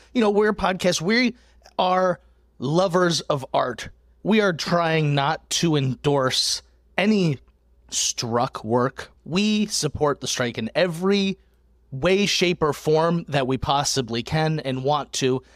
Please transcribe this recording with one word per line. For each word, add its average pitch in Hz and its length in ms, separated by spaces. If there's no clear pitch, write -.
You 247 60
know, 208 100
we're 208 200
a 208 40
podcast. 185 460
We 233 340
are 185 420
lovers 175 640
of 135 220
art. 127 340
We 214 180
are 202 120
trying 160 640
not 143 360
to 160 260
endorse 135 840
any 190 400
Struck - 720
work. 120 460
We 208 420
support 147 540
the 135 80
strike 120 300
in 110 160
every 185 640
way, 180 360
shape, 175 360
or 147 100
form 165 560
that 139 180
we 131 120
possibly 131 640
can 156 380
and 131 240
want 143 300
to. 127 280